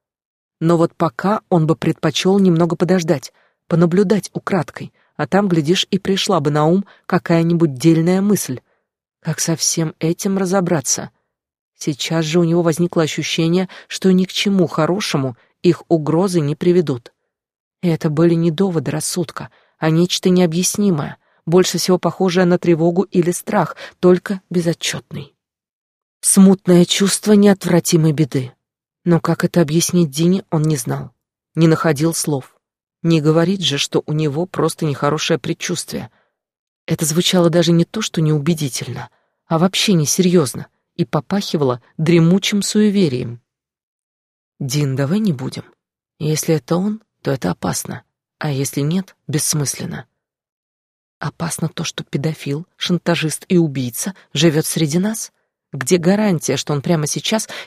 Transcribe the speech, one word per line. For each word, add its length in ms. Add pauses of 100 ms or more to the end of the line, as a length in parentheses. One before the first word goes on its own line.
(600)
Но 180
вот 160
пока 560
он 160
бы 100
предпочёл 600
немного 380
подождать, 580 (340)
понаблюдать 680
украдкой, 600 (220)
а 100
там, 220
глядишь, 420
и 80
пришла 420
бы 120
на 140
ум 200 (220)
какая-нибудь 640
дельная 480
мысль. 400 (580)
Как 200
со 160
всем 440
этим 380
разобраться? 720 (680)
Сейчас 500
же 140
у 40
него 180
возникло 400
ощущение, 640 (200)
что 260
ни 120
к 60
чему 360
хорошему 720 (260)
их 240
угрозы 520
не 160
приведут. 580 (680)
И 60
это 240
были 240
не 160
доводы 400
рассудка — 580 (320)
а 80
нечто 400
необъяснимое, 880 (300)
больше 320
всего 180
похожее 480
на 140
тревогу 420
или 300
страх, 440 (240)
только 420 (100)
безотчётный. 840 (880)
Смутное 640
чувство 480
неотвратимой 800
беды. 420 (520)
Но 140
как 240
это 160
объяснить 520
Дине, 400
он 100
не 160
знал. 340 (440)
Не 120
находил 460
слов. 420 (460)
Не 200
говорит 400
же, 180
что 260
у 80
него 320
просто 400
нехорошее 540
предчувствие. 720 (720)
Это 200
звучало 440
даже 220
не 120
то, 180
что 200
неубедительно, 880 (380)
а 100
вообще 360
несерьёзно 720 (280)
и 100
попахивало 760 (160)
дремучим 640
суеверием. 800 (1160)
«Дин, 360
давай 240
не 140
будем. 300 (560)
Если 340
это 220
он, 260 (220)
то 80
это 180
опасно, 540 (340)
а 140
если 300
нет, 340 (120)
бессмысленно». 800 (1120)
Опасно 500
то, 140
что 200
педофил, 600 (100)
шантажист 720
и 100
убийца 580 (180)
живёт 320
среди 320
нас? 340 (400)
Где 260
гарантия, 600
что 160
он 80
прямо 240
сейчас 420 (200)